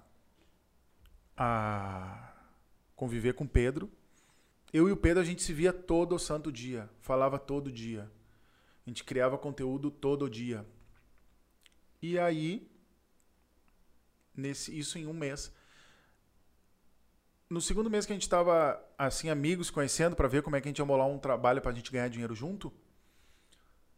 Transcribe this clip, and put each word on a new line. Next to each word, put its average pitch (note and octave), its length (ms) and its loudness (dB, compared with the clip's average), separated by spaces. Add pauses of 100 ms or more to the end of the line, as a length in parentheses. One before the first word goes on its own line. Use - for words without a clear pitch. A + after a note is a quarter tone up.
(1400)
a G#2 960 -2 (640)
conviver A#2+ 360 0
com D#3 120 -4
o - 20 -8
Pedro. C#3 420 2 (840)
Eu E3 160 6
e - 20 2
o G3 60 0
Pedro, F3 240 4
a E3+ 40 2
gente E3+ 160 -4
se - 120 -2
via E3 180 4
todo F3 480 2
santo D#3 320 -4
dia. A#2 380 -8 (100)
Falava C3+ 400 2
todo C#3 320 -6
dia. A2+ 400 -8 (760)
A - 40 -12
gente A#2+ 140 -10
criava C3 340 2
conteúdo C3+ 520 -4
todo C#3+ 400 -2
dia. A2+ 380 -6 (1300)
E F3 180 -2
aí, E3+ 500 0 (1700)
nesse, C#3 420 -8
isso D3 200 -6
em D#3 100 -8
um D#3 60 -8
mês. D3+ 400 -6 (2000)
No E3+ 120 -4
segundo G#3+ 280 0
mês G#3 160 0
que G#3 60 -6
a G#3 40 -2
gente F#3 120 -6
tava, E3+ 560 4 (140)
assim, C#3+ 320 -2
amigos, D#3+ 400 0
conhecendo, D#3+ 480 0
pra C#3+ 100 4
ver C#3 160 2
como D3 140 0
é C3+ 40 0
que C3+ 60 -6
a D3 40 -4
gente C#3 80 -6
ia D3 60 2
molar C#3 200 4
um C#3 120 0
trabalho B2+ 440 2
pra B2+ 100 -2
gente A#2+ 180 -8
ganhar B2 200 -2
dinheiro A#2 260 -6
junto, D#3+ 380 -8 (1200)